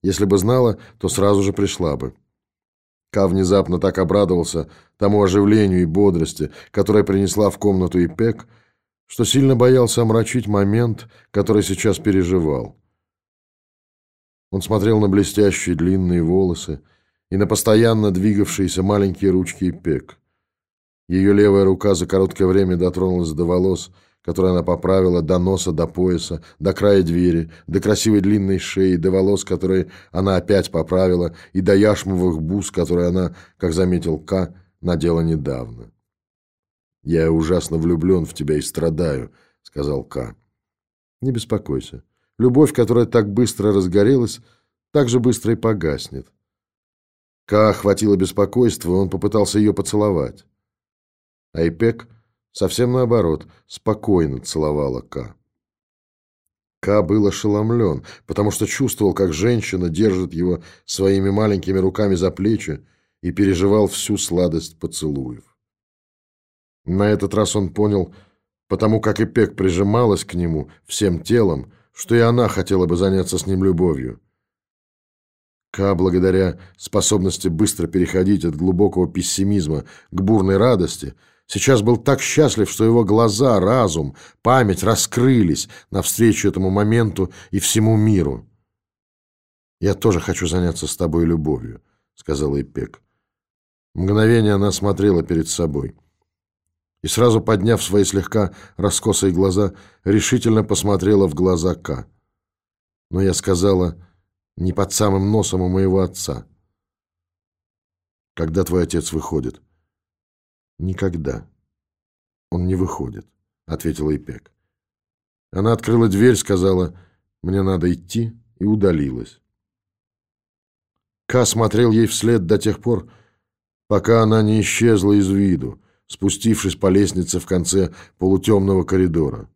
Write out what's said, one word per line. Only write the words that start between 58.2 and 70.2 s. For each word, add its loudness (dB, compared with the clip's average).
потому -2
что -2
чувствовал, -2
как 0
женщина -2
держит -2
его -2
своими 0
маленькими 0
руками 0
за 0
плечи, -4
и -4
переживал 2
всю -4
сладость -4
поцелуев. -10
На 0
этот -2
раз 0
он -2
понял, -2
потому 0
как -2
Ипек 0
прижималась 0